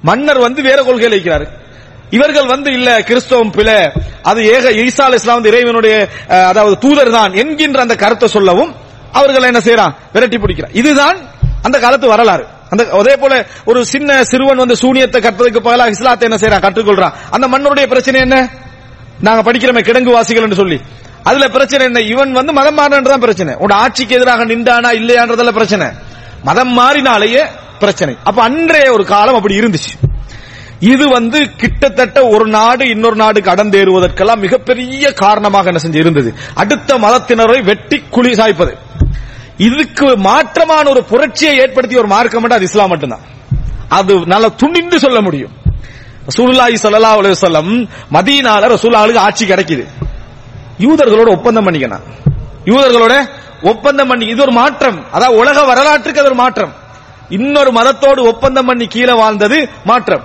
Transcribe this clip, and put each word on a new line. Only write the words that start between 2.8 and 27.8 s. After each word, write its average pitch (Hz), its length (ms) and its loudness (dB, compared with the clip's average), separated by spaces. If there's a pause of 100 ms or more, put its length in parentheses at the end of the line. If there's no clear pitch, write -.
கிறிஸ்தவம் 233 520 0
பிழை, 214 240 2 (460)
அது 208 240 0
ஏக 247 300 2
ஈசா 247 280 0
அலைஹிஸ்ஸலாம் 240 340 0
வந்து 214 140 2
இறைவனுடைய, 233 420 2 (340)
அஹ், 185 180 4
அதாவது 202 320 2
தூதர் 277 320 2
தான் 214 220 2
என்கின்ற 294 480 -2
அந்த 233 140 -2
கருத்தை 214 340 0
சொல்லவும் 202 420 2 (400)
அவர்கள் 269 400 2
என்ன 240 100 0
செய்யறான்? 202 320 0 (180)
விரட்டி 233 260 0
பிடிக்கிறான். 185 380 -6
இதுதான் 285 420 0 (440)
அந்த 262 180 -2
காலத்து 247 280 0
வரலாறு. 208 380 2 (240)
அந்த 226 220 0
அதே 214 240 2
போல 269 180 0 (320)
ஒரு 240 200 0
சின்ன 277 240 -4 (140)
சிறுவன் 254 400 0
வந்து 247 120 0
சூனியத்தை 254 460 0
கற்பதற்கு 226 400 0
பதிலாக 233 320 0
இஸ்லாத்தை 233 320 0
என்ன 226 120 -2
செய்யறான்? 202 280 0
கற்றுக்கொள்றான். 196 500 0 (140)
அந்த 254 180 -2
மன்னருடைய 277 400 0
பிரச்சனை 254 340 0
என்ன? 262 160 0 (840)
நாங்க 220 220 2
படிக்கிறோமே 240 400 0
கிடங்கு 247 280 2
வாசிகள் 226 340 2
என்று 202 160 -2
சொல்லி, 170 160 -2 (460)
அதுல 269 260 0
பிரச்சனை 262 360 0
என்ன? 240 200 -2
இவன் 262 280 -2
வந்து 269 200 -2
மதம் 294 260 2
மாறினது 277 320 2
தான் 254 140 0
பிரச்சனை. 180 320 -2
உன் 202 180 0
ஆட்சிக்கு 233 420 -2
எதிராக 247 280 2
நின்றானா 240 480 0
இல்லையான்றதுல 233 600 0
பிரச்சனை, 196 340 -2 (560)
மதம் 247 300 0
மாறினாலேயே 247 680 2 (360)
பிரச்சனை. 185 440 -2